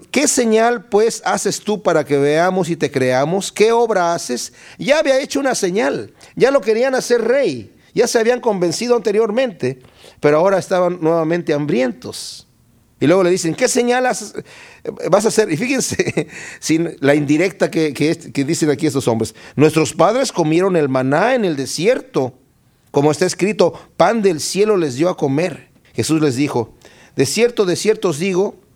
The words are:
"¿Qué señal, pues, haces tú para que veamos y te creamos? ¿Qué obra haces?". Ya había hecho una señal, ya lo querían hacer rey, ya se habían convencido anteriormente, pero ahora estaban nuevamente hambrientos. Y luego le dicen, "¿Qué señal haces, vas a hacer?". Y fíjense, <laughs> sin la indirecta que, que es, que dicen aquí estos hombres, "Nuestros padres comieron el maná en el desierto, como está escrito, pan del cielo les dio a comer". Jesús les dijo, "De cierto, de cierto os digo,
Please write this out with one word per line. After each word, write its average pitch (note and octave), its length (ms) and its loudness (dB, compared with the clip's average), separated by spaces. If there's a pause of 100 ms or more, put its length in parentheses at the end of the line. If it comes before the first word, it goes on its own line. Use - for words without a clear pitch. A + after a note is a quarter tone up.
(100)
"¿Qué - 160 0
señal, A3+ 600 2
pues, G#3+ 380 0
haces G3 360 -2
tú G#3+ 240 -4
para D#3+ 200 2
que C#3 140 0
veamos E3 500 0
y E3+ 60 -4
te D3 160 -2
creamos? C3+ 640 0
¿Qué G#3+ 180 4
obra A3 420 2
haces?". - 400 -6 (240)
Ya C4+ 220 0
había C4+ 220 2
hecho C#4 180 -4
una C4+ 160 0
señal, G3 580 -2 (220)
ya A3+ 160 4
lo C#4 100 2
querían A#3+ 360 0
hacer A#3+ 260 0
rey, G3+ 500 -2 (220)
ya A#3 140 2
se A#3+ 100 -2
habían A#3+ 220 0
convencido G#3+ 560 -2
anteriormente, G#3+ 840 -2 (420)
pero D3 180 4
ahora F#3+ 200 2
estaban F3+ 420 -2
nuevamente E3 540 0
hambrientos. F3 920 -4 (520)
Y C3 60 2
luego F#3 160 4
le F3 80 2
dicen, E3+ 240 -2
"¿Qué B3 140 0
señal B3 380 0
haces, G#3+ 280 -6 (760)
vas G3+ 160 4
a A3+ 40 2
hacer?". G3+ 240 0
Y D3 40 0
fíjense, G#3 680 -2 (180)
<laughs> - 140 -16
sin D#3+ 400 -2
la C#3 160 2
indirecta D3+ 560 0
que, D#3 240 -2
que D3 160 0
es, E3 80 -2 (140)
que C#3 120 -2
dicen D#3 260 0
aquí D3 180 0
estos C3 180 -2
hombres, A2+ 300 0 (180)
"Nuestros D#3 400 2
padres A3 380 2
comieron F3 440 2
el D3 120 2
maná C#3+ 480 0
en A3+ 80 0
el E3 100 0
desierto, C3+ 800 -2 (560)
como C#3+ 220 4
está F#3 120 -2
escrito, F3+ 480 0 (240)
pan G#3+ 240 4
del F3+ 200 0
cielo G3+ 360 0
les D3 200 -2
dio E3 120 2
a F3+ 80 -2
comer". D#3 520 -4 (260)
Jesús D3 260 0
les D3 140 2
dijo, B2 400 -4 (400)
"De C#3 100 2
cierto, A3 420 0
de E3+ 100 0
cierto G#3 320 0
os C#3+ 100 -2
digo, G3 380 -2 (200)